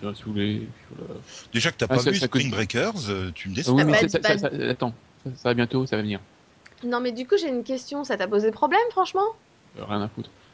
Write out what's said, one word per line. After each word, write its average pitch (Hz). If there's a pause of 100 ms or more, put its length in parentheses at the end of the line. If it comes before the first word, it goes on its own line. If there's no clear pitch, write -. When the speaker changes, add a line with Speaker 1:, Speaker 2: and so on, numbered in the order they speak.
Speaker 1:
ça 101
m'a 104
saoulé, 104
et 107
puis 113
voilà. - (320)
Speaker 2:
Déjà 120
que -
t'as 117
Speaker 1:
Ah, 123
Speaker 2:
pas 123
Speaker 1:
ça, 139
Speaker 2:
vu 196
Speaker 1:
ça 135
coûte 139
Speaker 2:
Spring 131
Breakers, 117
euh, 95
tu -
me 95
Speaker 1:
Ah -
Speaker 2:
déçois. 123
Speaker 1:
oui, 143
mais 151
Speaker 3:
Bah, -
Speaker 1:
c'est, 104
ça, 160
Speaker 3:
bah, -
Speaker 1:
ça, 196
ça, 135
attends, 123 (320)
ça, 135
ça -
va 120
bientôt, 123
ça -
va 107
venir. 104 (640)
Speaker 3:
Non, 240
mais 247
du 254
coup, 403
j'ai 330
une 240
question, 269
ça 262
t'a 190
posé 208
problème, 294 (100)
franchement ? 381 (500)
Speaker 1:
Euh, 104
rien 104
à 107
foutre. 113 (260)